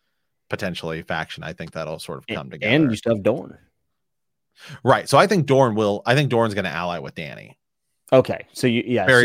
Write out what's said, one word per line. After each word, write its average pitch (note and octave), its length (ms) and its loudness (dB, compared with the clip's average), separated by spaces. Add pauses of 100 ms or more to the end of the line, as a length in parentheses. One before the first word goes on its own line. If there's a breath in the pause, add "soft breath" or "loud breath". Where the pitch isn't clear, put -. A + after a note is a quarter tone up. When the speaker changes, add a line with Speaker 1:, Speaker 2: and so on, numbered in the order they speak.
(500)
Speaker 1:
potentially E2+ 540 -8
faction. D#2+ 400 -8
I E2 100 -12
think E2 180 -14
that'll D#2+ 280 -10
sort D2 200 -14
of C#2+ 80 -20
Speaker 2:
And, - 100 -8
Speaker 1:
come D2 80 -10
Speaker 2:
and B1+ 60 -16
Speaker 1:
together. B2 380 2
Speaker 2:
you A2 60 -2
still A#2 200 -2
have G2+ 80 -8
Dorne. B2 340 -2 (1300 loud breath)
Speaker 1:
Right. A#2 240 4
So C3+ 100 4
I F3+ 100 6
think F#3 180 2
Dorne C3 300 4
will, G#2 300 0
I A#2+ 100 4
think C#3+ 140 0
Dorne's A2+ 240 0
gonna F#2+ 160 -4
ally E2+ 300 -6
with C2+ 160 -14
Dany. A1 400 -14 (560)
Speaker 2:
Okay. - 420 2
So - 140 -4
you, A#2+ 180 0
yeah, A2+ 200 0
Speaker 1:
Very B2 180 6